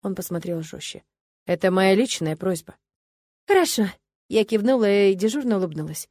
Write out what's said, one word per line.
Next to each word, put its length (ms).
Он 120
посмотрел 480
жёстче. 400
«Это 240
моя 240
личная 420
просьба». 400
«Хорошо», 400
я 160
кивнула 440
и 60
дежурно 420
улыбнулась. 540